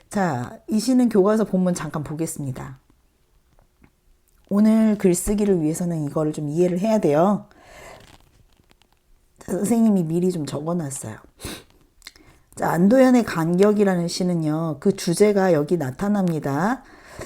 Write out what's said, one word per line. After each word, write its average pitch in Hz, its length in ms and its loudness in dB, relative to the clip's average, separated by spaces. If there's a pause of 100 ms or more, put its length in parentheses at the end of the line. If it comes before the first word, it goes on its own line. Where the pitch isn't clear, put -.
자, 156 500 -4 (100)
이 214 100 0
시는 247 300 2
교과서 208 360 4
본문 185 300 0
잠깐 156 300 -8
보겠습니다. 135 760 -8 (1700)
오늘 214 500 4
글쓰기를 202 640 2
위해서는 160 440 -2
이거를 151 280 -2
좀 151 160 -8
이해를 175 300 0
해야 220 200 0
돼요. 175 480 2 (1900)
자, - 140 -12
선생님이 202 520 2
미리 175 260 0
좀 160 160 -6
적어놨어요. 143 680 -6 (1400)
자, 170 120 -2
안도현의 240 520 4
간격이라는 185 840 0
시는요, 160 720 -4
그 196 140 0
주제가 190 600 2
여기 151 240 0
나타납니다. 170 1040 -2 (440)